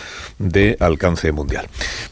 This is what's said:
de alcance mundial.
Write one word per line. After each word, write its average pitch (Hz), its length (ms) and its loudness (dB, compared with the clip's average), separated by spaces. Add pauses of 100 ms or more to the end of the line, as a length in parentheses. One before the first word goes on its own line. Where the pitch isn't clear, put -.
(380)
de 98 420 4
alcance 85 500 2
mundial. 73 380 -4 (440)